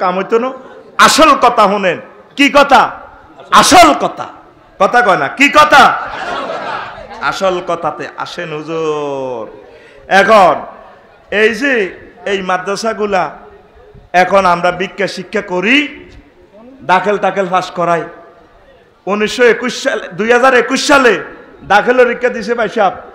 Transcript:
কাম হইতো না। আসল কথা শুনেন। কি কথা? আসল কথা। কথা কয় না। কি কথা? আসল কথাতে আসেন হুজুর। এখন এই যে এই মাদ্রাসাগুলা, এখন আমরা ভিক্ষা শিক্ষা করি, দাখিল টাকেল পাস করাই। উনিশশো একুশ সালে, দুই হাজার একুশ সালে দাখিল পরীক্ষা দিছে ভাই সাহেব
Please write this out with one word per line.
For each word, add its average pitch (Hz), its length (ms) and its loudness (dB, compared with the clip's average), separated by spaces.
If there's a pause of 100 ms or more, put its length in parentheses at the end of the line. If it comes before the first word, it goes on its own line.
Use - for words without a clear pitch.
কাম 185 180 -2
হইতো 196 220 0
না। 262 140 -6 (440)
আসল 269 380 4
কথা 233 280 2
শুনেন। 190 360 0 (360)
কি 180 140 2
কথা? 190 420 4 (600)
আসল 277 420 6
কথা। - 340 -6 (520)
কথা 202 220 2
কয় 185 160 2
না। 143 100 -2
কি - 220 0
কথা? - 520 4 (1200)
আসল 180 460 -2
কথাতে 165 400 -6 (100)
আসেন 160 360 -10
হুজুর। 147 920 -6 (600)
এখন 196 480 4 (760)
এই 220 240 0
যে 233 400 -2 (300)
এই 196 160 -4
মাদ্রাসাগুলা, 190 880 -4 (840)
এখন 185 320 2
আমরা 175 260 0
ভিক্ষা 190 360 -6
শিক্ষা 190 340 -8
করি, 233 640 -2 (800)
দাখিল 185 340 0
টাকেল 190 340 -4
পাস 180 200 -4
করাই। 170 320 -2 (1000)
উনিশশো 208 380 -2
একুশ 233 400 0
সালে, - 240 -6
দুই 202 240 -2
হাজার 247 220 4
একুশ 247 340 0
সালে 254 360 2 (400)
দাখিল 208 420 2
পরীক্ষা 240 240 -2
দিছে 220 240 -6
ভাই 226 160 -2
সাহেব 196 240 0 (220)